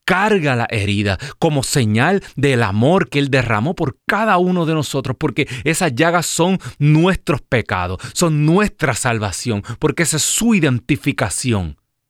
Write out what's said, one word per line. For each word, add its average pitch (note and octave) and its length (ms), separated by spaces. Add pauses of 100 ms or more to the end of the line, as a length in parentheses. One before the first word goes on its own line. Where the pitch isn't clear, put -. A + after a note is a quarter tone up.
carga F#3 480
la A#2 140
herida G2+ 480 (200)
como D3+ 240
señal C3 600 (120)
del C3 280
amor A#2+ 480
que C#3+ 80
Él C#3+ 100
derramó A#2 460
por - 320
cada G#3 320
uno F3+ 260
de D#3 80
nosotros, C3+ 480
porque D3+ 260 (180)
esas D#3 300
llagas E3 300
son F3 340 (200)
nuestros D#3 640
pecados, F#2 580 (140)
son D#3 320
nuestra E3 480
salvación, G#2+ 680 (160)
porque D#3 260
esa D#3 120
es C#3+ 60
su A3+ 320
identificación. B2 1200 (340)